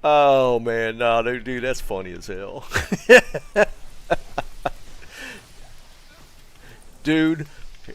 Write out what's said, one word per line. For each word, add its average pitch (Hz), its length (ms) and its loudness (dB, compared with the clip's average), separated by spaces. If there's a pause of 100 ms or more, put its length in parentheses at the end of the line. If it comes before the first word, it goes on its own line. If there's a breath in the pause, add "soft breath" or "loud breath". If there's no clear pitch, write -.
Oh 139 560 6
man, 113 380 -2
nah, 117 240 4
dude, 123 220 -2
dude, 123 200 -6
that's 127 160 -2
funny 95 320 -6
as 87 140 -14
hell. 98 440 -10
<laughs> - 3000 0 (1200 loud breath)
Dude, 156 400 2 (400 loud breath)
he-, - 80 -14